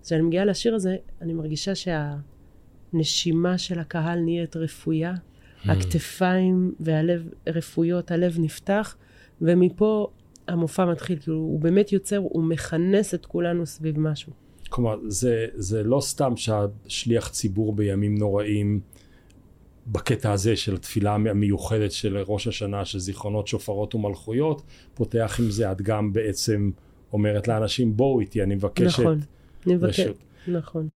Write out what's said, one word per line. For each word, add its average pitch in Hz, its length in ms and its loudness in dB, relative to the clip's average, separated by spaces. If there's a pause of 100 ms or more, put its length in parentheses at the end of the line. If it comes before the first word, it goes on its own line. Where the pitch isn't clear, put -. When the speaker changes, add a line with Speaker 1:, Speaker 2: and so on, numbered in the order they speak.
Speaker 1:
אז - 60 -20
כשאני 160 160 2
מגיעה 170 220 2
לשיר - 300 2
הזה, 185 220 0 (260)
אני 165 100 -4
מרגישה 156 400 -4 (1200)
שהנשימה 170 640 2
של 175 200 -6
הקהל 170 420 -2
נהיית 170 360 -2
רפויה, 160 580 -2 (520)
Speaker 2:
Hmm. 98 40 2
Speaker 1:
הכתפיים 180 1080 2
והלב 160 480 0 (200)
רפויות, 170 600 -2
הלב 175 300 2
נפתח, 196 560 -2 (440)
ומפה 180 680 4 (380)
המופע 170 360 0
מתחיל, 170 360 -2
כאילו, 160 160 -4
הוא 160 240 -2
באמת 185 320 4
יוצר, 202 240 0
הוא 175 280 0
מכנס 175 680 2
את - 120 -6
כולנו 175 400 -2
סביב 156 340 -4
משהו. 156 320 -2 (380)
Speaker 2:
כלומר, 113 260 0 (120)
זה, 113 460 2
זה 107 280 -2
לא 123 180 4
סתם 139 360 0
שהשליח 107 920 -2
ציבור 107 440 -2
בימים 104 460 2
נוראים... 104 600 2 (1080)
בקטע 110 460 0
הזה 101 240 2
של 98 180 -2
התפילה 104 400 0
המיוחדת 104 800 2
של 101 340 -2
ראש 101 200 -2
השנה, 101 380 -4
של 98 140 -6
זיכרונות, 101 500 -4
שופרות 104 460 -4
ומלכויות, 117 680 -2 (320)
פותח 113 480 0
עם 113 80 2
זה, 98 220 0
את 95 100 -4
גם 107 300 0
בעצם 104 580 0 (420)
אומרת 104 360 2
לאנשים, 110 480 2
"בואו 127 240 4
איתי, 104 220 -2
אני 98 120 2
מבקשת 139 460 2
Speaker 1:
נכון, 151 200 4 (460)
אני 180 80 4
מבקש-, 185 260 2
Speaker 2:
רשות." - 160 -2 (320)
Speaker 1:
נכון. 165 500 -4